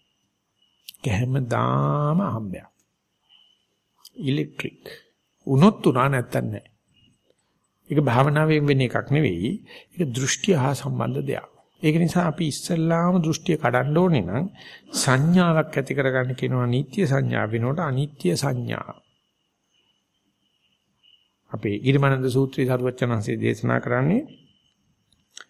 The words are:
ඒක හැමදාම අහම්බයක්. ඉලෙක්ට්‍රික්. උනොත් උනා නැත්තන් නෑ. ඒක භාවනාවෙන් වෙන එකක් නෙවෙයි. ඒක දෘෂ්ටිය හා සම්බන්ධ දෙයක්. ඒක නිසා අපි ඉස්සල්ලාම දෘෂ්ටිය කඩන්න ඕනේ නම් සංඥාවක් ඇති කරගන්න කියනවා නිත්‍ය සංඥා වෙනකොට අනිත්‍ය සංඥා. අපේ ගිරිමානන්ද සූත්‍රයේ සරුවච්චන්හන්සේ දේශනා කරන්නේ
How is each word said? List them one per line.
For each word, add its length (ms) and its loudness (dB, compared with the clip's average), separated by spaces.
ඒක 180 -4
හැමදාම 1080 0
අහම්බයක්. 480 -6
ඉලෙක්ට්‍රික්. 600 -6
උනොත් 380 4
උනා 240 4
නැත්තන් 380 -2
නෑ. 200 -8
ඒක 100 2
භාවනාවෙන් 640 4
වෙන 160 4
එකක් 280 -2
නෙවෙයි. 420 0
ඒක 200 -6
දෘෂ්ටිය 480 -2
හා 180 0
සම්බන්ධ 480 -4
දෙයක්. 240 -6
ඒක 140 2
නිසා 300 0
අපි 200 -2
ඉස්සල්ලාම 720 0
දෘෂ්ටිය 400 0
කඩන්න 420 0
ඕනේ 260 2
නම් 220 -4
සංඥාවක් 840 2
ඇති 200 -2
කරගන්න 400 0
කියනවා 320 -2
නිත්‍ය 360 -2
සංඥා 440 0
වෙනකොට 340 -2
අනිත්‍ය 540 -4
සංඥා. 560 -4
අපේ 260 -4
ගිරිමානන්ද 500 2
සූත්‍රයේ 400 0
සරුවච්චන්හන්සේ 680 -2
දේශනා 440 0
කරන්නේ 420 0